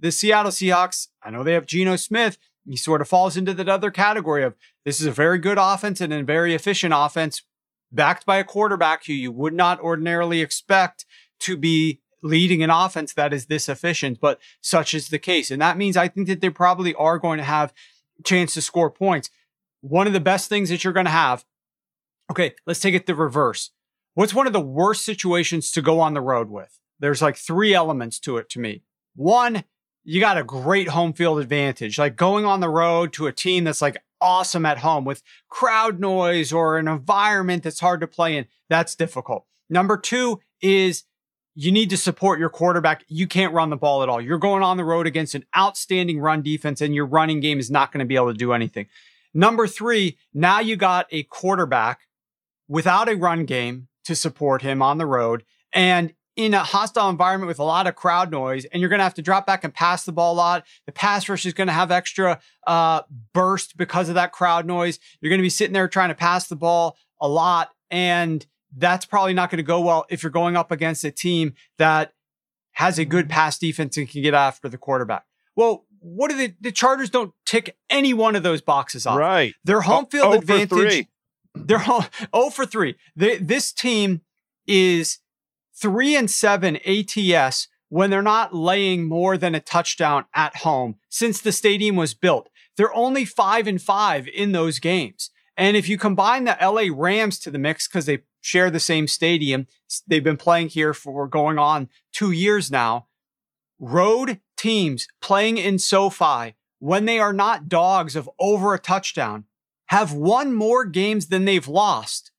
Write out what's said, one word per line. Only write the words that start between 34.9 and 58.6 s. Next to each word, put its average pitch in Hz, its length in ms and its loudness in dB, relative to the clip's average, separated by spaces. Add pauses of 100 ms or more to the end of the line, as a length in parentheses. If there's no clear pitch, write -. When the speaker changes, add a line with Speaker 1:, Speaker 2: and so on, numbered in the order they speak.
Speaker 1:
with 139 180 -8 (280)
crowd 220 500 0
noise 175 520 0
or 160 260 2
an 156 100 -2
environment 185 760 0
that's 156 160 -8
hard 180 200 2
to 160 60 -4
play 165 300 -2
in, 131 100 -6 (240)
that's 165 240 0
difficult. 127 500 -6 (240)
Number 190 300 0
two 240 420 -2 (220)
is 190 420 2 (500)
you 160 180 0
need 214 180 4
to 196 60 0
support 180 420 0
your 160 100 0
quarterback. 165 600 0
You 165 180 -4
can't 185 260 0
run 160 160 0
the 147 80 -4
ball 139 260 0
at 127 60 0
all. 120 120 0
You're 143 180 -4
going 196 240 0
on 185 140 2
the 180 80 -4
road 165 220 0
against 156 280 -4
an 135 100 -10 (120)
outstanding 180 640 0
run 156 200 0
defense, 147 400 -4
and 147 140 -2
your 147 120 -2
running 156 340 0
game 147 180 -2
is 120 120 -6
not 139 220 2
gonna 135 140 -4
be 131 100 -2
able 123 160 2
to 107 60 -8
do 123 140 0
anything. 113 340 -4 (480)
Number 220 320 2
three, 214 500 -2 (160)
now 180 280 2
you 220 160 -2
got 180 340 0
a 151 140 -6
quarterback 131 840 -2 (600)
without 180 400 2
a 214 80 0
run 165 280 0
game 127 440 -6 (160)
to 165 100 -6
support 139 480 -2
him 135 180 -2
on 139 180 2
the 160 80 -2
road 120 380 0 (280)
and 180 420 2 (220)
in 220 160 0
a 196 100 4
hostile 208 460 0
environment 185 400 0
with 147 100 -6
a 143 60 -2
lot 175 220 0
of 170 100 -2
crowd 175 340 0
noise, 131 360 -4